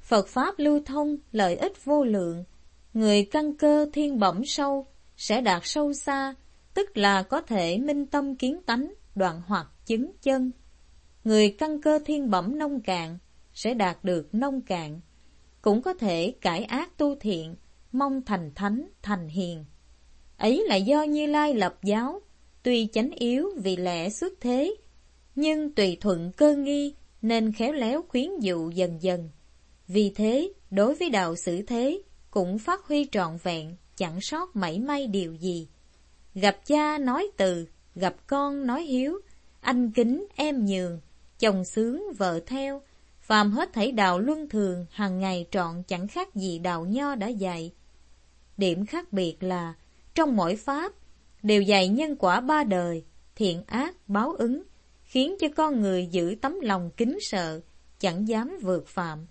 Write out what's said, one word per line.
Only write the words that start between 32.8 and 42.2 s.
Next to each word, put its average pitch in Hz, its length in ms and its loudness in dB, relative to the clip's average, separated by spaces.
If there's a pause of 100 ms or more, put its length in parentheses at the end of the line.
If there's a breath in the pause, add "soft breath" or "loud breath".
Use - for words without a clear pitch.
huy 294 260 0
trọn 170 300 -2
vẹn, 165 340 -6 (200)
chẳng 175 240 -6
sót 330 360 -6
mảy 180 220 -2
may 277 280 -2
điều 185 280 -2
gì. 165 340 -6 (640)
Gặp 196 220 4 (100)
cha 302 320 2
nói 285 380 -2
từ, 175 300 0 (280)
gặp 180 200 -2 (120)
con 277 400 -2
nói 254 160 -2
hiếu, 285 380 -2 (400 soft breath)
anh 247 300 0
kính 247 360 2 (100)
em 269 300 0
nhường, 180 340 -2 (380)
chồng 190 260 2
sướng 269 540 -2
vợ 175 280 0